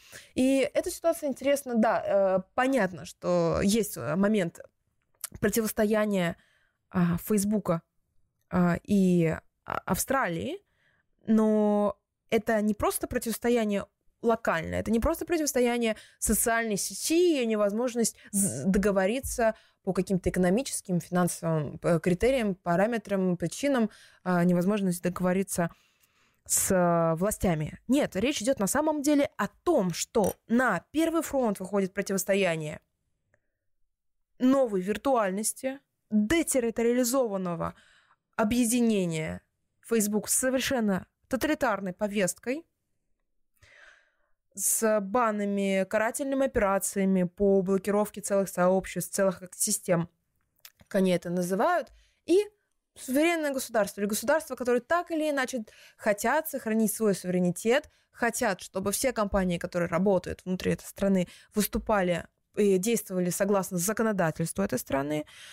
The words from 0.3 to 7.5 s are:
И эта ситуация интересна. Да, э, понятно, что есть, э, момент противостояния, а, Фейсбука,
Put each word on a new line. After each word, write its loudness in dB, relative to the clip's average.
И 4
эта 0
ситуация -2
интересна. -2
Да, 2
э, 2
понятно, 0
что 0
есть, 0
э, -4
момент 0
противостояния, 0
а, 2
Фейсбука, 0